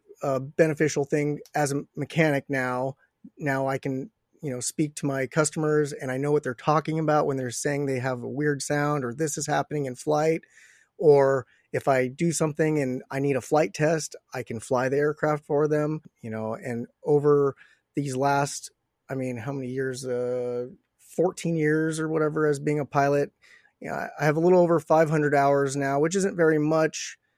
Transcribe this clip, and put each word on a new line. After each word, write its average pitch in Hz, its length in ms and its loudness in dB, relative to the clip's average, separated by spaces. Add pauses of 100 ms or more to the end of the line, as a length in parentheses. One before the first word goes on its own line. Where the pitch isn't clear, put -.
(200)
uh, 135 200 -2
beneficial 151 640 0
thing 147 340 -2 (160)
as 147 160 0
a 143 140 -4 (100)
mechanic 147 540 0
now. 127 480 -2 (420)
Now 135 300 -2
I 135 100 -2
can, 135 320 -6 (320)
you 147 80 -8
know, 123 80 -6
speak 147 380 -4
to - 100 -6
my 135 220 -2
customers, 151 640 0
and 135 180 -8
I 127 60 -4
know 143 160 -2
what 147 100 2
they're 127 120 -4
talking 156 440 0
about 151 280 2
when 139 100 -2
they're 127 160 -4
saying 143 340 -4
they 131 140 -2
have 123 240 -4
a 117 40 -8
weird 143 320 -2
sound 147 440 -2
or 120 100 -6
this 151 240 -4
is 147 80 -6
happening 147 400 -2
in 127 80 -8
flight. 151 460 0 (560)
Or 139 500 6 (260)
if 135 140 -4
I 131 220 4
do 165 240 0
something 156 480 0
and 131 300 -2
I 135 100 -4
need 139 160 2
a 123 40 -2
flight 151 320 0
test, 156 440 -2 (180)
I 127 80 -8
can 117 160 -10
fly 127 300 0
the 139 80 -2
aircraft 151 480 0
for 151 240 0
them, 151 340 -2 (180)
you 113 100 -10
know. 110 240 -6
And 120 340 -8 (160)
over 143 500 2 (400)
these 143 220 -4
last, 139 560 -2 (360)
I 135 60 -8
mean, 127 220 -6
how 120 160 -8
many 131 160 -8
years, 131 360 -6
uh, 123 600 -4 (320)
fourteen 170 560 -2
years 156 460 2
or 160 80 -2
whatever 156 400 0
as 143 100 2
being 147 220 -2
a 139 40 -2
pilot, 143 460 2 (500)
you - 80 -12
know, 80 60 -6
I, - 140 -4 (120)
I 147 40 0
have 151 120 4
a 165 40 0
little 180 200 6
over 170 200 4
five 160 300 4
hundred 151 240 2
hours 139 420 2
now, 139 240 0
which 165 160 0
isn't 196 200 -2
very 160 220 4
much 156 600 0 (200)